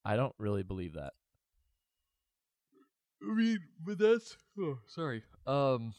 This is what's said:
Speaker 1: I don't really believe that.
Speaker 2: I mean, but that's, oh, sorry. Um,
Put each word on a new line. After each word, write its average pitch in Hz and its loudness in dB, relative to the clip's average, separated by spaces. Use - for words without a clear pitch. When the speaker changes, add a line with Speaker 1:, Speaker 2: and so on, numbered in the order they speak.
Speaker 1:
I 104 0
don't 127 0
really 104 -2
believe 90 -8
that. 71 -10
Speaker 2:
I 202 -4
mean, 226 4
but 196 -6
that's, 220 4
oh, 147 -2
sorry. 131 -6
Um, 131 2